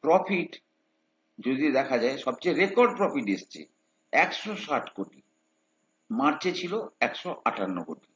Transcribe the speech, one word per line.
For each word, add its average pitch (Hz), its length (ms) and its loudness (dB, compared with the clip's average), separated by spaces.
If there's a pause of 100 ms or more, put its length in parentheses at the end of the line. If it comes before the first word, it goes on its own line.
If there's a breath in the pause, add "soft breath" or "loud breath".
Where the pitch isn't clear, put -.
প্রফিট 180 600 2 (760)
যদি 135 320 0
দেখা 131 260 2
যায়, 127 200 0
সবচেয়ে 143 360 -2
রেকর্ড 196 420 4
প্রফিট 143 320 0
এসছে, 78 380 -4 (460)
একশো 190 440 0
ষাট 147 340 -4
কোটি, - 320 -10 (880)
মার্চে 220 420 0
ছিল 180 360 -6 (120)
একশো - 440 -4
আটান্ন 92 400 -2
কোটি - 320 -14